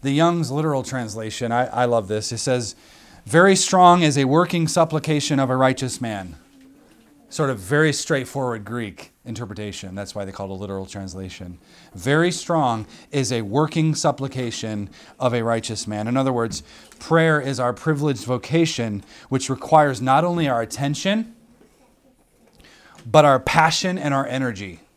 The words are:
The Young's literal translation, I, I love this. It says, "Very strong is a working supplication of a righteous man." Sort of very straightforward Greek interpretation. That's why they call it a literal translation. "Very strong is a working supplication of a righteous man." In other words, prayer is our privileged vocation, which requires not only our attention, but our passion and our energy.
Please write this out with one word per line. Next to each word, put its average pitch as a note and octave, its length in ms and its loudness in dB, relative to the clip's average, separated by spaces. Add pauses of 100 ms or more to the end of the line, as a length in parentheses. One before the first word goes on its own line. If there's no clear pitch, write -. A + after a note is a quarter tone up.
The C#3 100 -2
Young's D#3+ 380 2
literal C#3+ 320 -2
translation, A2+ 680 -6
I, B2 160 0
I B2 180 0
love A#2 220 0
this. G#2+ 240 -4
It A#2 80 -8
says, B2 360 -2 (500)
"Very F#3 300 6
strong F3+ 460 6
is D3 160 4
a C#3 80 4
working E3 420 2
supplication D3+ 720 0
of C3 120 2
a C3 40 2
righteous C3 460 0
man." G2 360 -8 (920)
Sort C#3+ 220 -2
of A2+ 80 -4
very D3 340 2
straightforward B2+ 720 -4
Greek A2 480 -10 (100)
interpretation. G#2 680 -10
That's G2 220 -10
why G2+ 100 -6
they F#2+ 60 -12
call G2 160 -10
it F#2+ 40 -8
a F#2+ 40 -8
literal F#2+ 320 -8
translation. F#2 720 -12 (340)
"Very D3 380 0
strong C3+ 560 -2 (240)
is C3 200 -2
a A#2 120 -2
working D3+ 500 0
supplication A#2+ 960 -4 (300)
of B2 160 0
a A#2 80 0
righteous A2+ 420 -4
man." G#2+ 220 -6
In A#2+ 100 0
other C3+ 160 0
words, A#2 300 -4 (340)
prayer D#3+ 420 2
is C3+ 200 -6
our B2 120 0
privileged C#3+ 540 -2
vocation, B2 760 -2 (260)
which C3 220 -2
requires C#3+ 500 2
not C3 220 4
only E3+ 260 0
our A#2+ 140 0
attention, D3+ 720 -4 (1700)
but D3 180 8
our C#3 160 8
passion - 600 2
and C#3 160 0
our C3+ 100 0
energy. G#2 540 -6 (180)